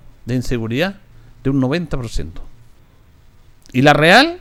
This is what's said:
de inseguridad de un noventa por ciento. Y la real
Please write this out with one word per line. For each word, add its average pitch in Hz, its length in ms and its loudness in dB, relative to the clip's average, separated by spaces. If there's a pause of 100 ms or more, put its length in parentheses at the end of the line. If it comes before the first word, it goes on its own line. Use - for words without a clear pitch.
(240)
de 123 100 -6
inseguridad 127 640 -4 (480)
de 135 60 0
un 139 100 0
noventa 143 360 -4
por 120 120 -8
ciento. - 340 -8 (1300)
Y 123 100 0
la 147 100 6
real 214 480 4